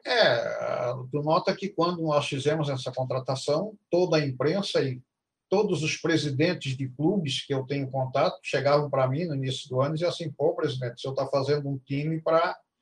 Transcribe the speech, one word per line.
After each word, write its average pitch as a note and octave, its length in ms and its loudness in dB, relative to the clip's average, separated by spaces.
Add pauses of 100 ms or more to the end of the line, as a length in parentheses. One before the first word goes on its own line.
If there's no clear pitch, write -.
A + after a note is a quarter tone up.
É, A#2+ 880 2 (180)
tu D3 120 -2
nota F3+ 320 2
que G3 140 -6
quando E3+ 340 0
nós D3 240 2
fizemos C#3+ 420 0
essa B2+ 240 -4
contratação, C3 840 -2 (120)
toda F3 260 4
a D3 100 2
imprensa D3+ 560 0
e B2+ 180 -4 (480)
todos F#3 340 2
os D3+ 140 -2
presidentes D3+ 800 0
de C3+ 120 -4
clubes D#3+ 580 0
que C#3 80 -2
eu C3 100 -2
tenho C#3 260 -4
contato C3+ 520 0
chegavam C#3+ 480 2
pra C3 180 2
mim D3 160 0
no D#3+ 100 -4
início C3 340 -4
do B2+ 120 0
ano C#3+ 120 2
e - 20 -2
diziam E3+ 160 0
assim: E3 220 -6
"Pô, E3 220 0
presidente, C3 420 -4
o - 40 -20
senhor C3+ 140 -6
tá C3+ 140 -2
fazendo C#3 400 0
um C#3 100 -4
time D3 420 -4
pra E3 380 2 (240)